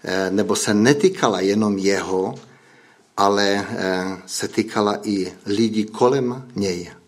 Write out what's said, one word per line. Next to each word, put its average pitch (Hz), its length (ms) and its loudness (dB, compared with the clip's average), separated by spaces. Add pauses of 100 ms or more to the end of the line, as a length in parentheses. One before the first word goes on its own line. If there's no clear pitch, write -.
eh, 92 260 -2
nebo 98 260 0
se - 180 -2
netýkala 123 640 4
jenom 101 380 2
jeho, 95 560 0 (840)
ale, 101 520 2
eh, 92 580 -4
se - 220 -6
týkala 104 540 -2
i 98 300 -2 (140)
lidí 107 380 0
kolem 127 720 0
něj 90 340 -4 (180)